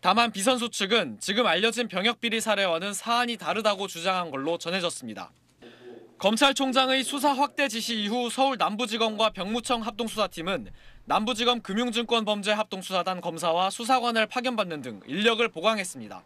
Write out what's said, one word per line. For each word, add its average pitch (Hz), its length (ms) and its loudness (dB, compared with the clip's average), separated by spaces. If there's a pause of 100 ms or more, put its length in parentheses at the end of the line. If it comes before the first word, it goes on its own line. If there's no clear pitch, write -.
다만 220 300 4
B 190 100 -6
선수 240 260 2
측은 190 500 0
지금 214 280 0
알려진 226 420 2
병역 208 320 -2
비리 226 220 -2
사례와는 196 500 0
사안이 233 460 -2
다르다고 196 480 0
주장한 185 440 -2
걸로 143 280 -2
전해졌습니다. 151 720 -6 (880)
검찰총장의 262 880 4
수사 277 280 2
확대 277 340 2
지시 220 360 -4
이후 233 260 0
서울 262 300 2
남부지검과 214 720 0
병무청 226 500 -2
합동수사팀은 196 920 -4 (360)
남부지검 233 560 2
금융증권범죄 220 920 0
합동수사단 185 720 -2
검사와 170 480 0
수사관을 233 560 2
파견받는 214 560 -2
등 110 240 -10
인력을 214 420 2
보강했습니다. 160 760 -4